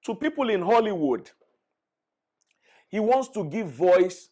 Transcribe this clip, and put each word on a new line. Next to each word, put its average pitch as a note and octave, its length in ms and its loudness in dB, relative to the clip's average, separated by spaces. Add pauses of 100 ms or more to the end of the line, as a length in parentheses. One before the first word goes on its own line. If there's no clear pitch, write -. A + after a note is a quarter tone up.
to A3+ 100 -6
people D4 360 -4
in F#3+ 120 0
Hollywood. F#3 680 0 (1600)
He G#3 120 -4
wants B3+ 300 0
to G#3 140 -6
give F3 260 -6
voice F3+ 600 2